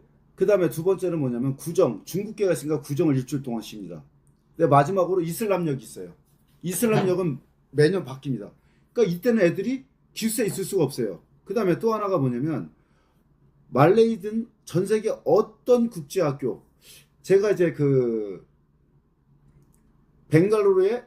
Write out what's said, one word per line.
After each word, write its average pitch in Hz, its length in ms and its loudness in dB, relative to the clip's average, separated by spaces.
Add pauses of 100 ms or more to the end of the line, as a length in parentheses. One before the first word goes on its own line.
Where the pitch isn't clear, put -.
(360)
그 190 100 -2
다음에 180 240 2
두 160 140 -8
번째는 175 360 0
뭐냐면 131 360 -2
구정, 160 480 0
중국계가 196 480 -4
있으니까 147 300 -4
구정을 143 340 0
일주일 131 280 -4
동안 117 180 -8
쉽니다. 87 420 -14 (540)
근데 160 120 2
마지막으로 175 520 4
이슬람역이 170 600 -2
있어요. 90 320 -16 (480)
이슬람역은 185 760 0 (300)
매년 160 340 2
바뀝니다. 120 480 -10 (400)
그러니까 196 240 2
이때는 226 280 2
애들이 190 420 0 (280)
기숙사에 220 340 -2
있을 185 160 -6
수가 180 200 0
없어요. 113 380 -4 (240)
그 196 80 -8
다음에 190 240 0
또 226 160 0
하나가 202 240 -2
뭐냐면 123 540 -4 (1000)
말레이든 214 800 2 (160)
전 190 220 -2
세계 214 280 -2 (100)
어떤 233 680 2
국제학교, 139 760 -4 (560)
제가 196 300 2
이제 170 200 2
그 120 760 -2 (1800)
벵갈루루의 202 760 2